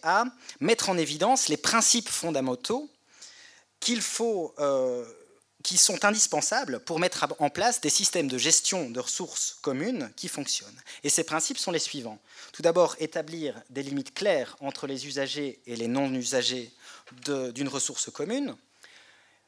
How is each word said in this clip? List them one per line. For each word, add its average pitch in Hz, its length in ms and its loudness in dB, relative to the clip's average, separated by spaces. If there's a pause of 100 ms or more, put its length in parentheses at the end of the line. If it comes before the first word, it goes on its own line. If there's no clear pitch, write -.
à 196 220 4 (340)
mettre 208 300 2
en 185 80 2
évidence 165 500 2
les 151 80 2
principes - 540 2
fondamentaux 156 840 -2 (880)
qu'il 226 220 0
faut, 208 580 -2
euh, 131 460 2 (580)
qui 180 140 0
sont 175 260 6
indispensables 208 800 2
pour 165 180 -2
mettre 175 260 2 (140)
en 147 100 2
place 233 300 2
des 151 100 0
systèmes 175 380 2
de 127 100 -2
gestion 147 520 2
de 117 100 -6
ressources - 600 -6
communes 143 560 -2
qui - 100 -8
fonctionnent. - 540 -6 (240)
Et 143 40 2
ces 156 140 4
principes 160 340 -2
sont - 140 -2
les 165 80 0
suivants. 117 400 -6 (320)
Tout - 100 -16
d'abord, 165 380 4
établir 156 560 -4 (140)
des 131 120 -6
limites 139 320 -4
claires 165 460 0
entre 139 280 -8
les 135 200 -6
usagers 139 580 -4
et 120 120 -8
les 117 100 -2
non-usagers 127 840 0 (520)
de, 131 260 -2
d'une 135 180 -4
ressource 135 420 -4
commune, 240 460 -4 (920)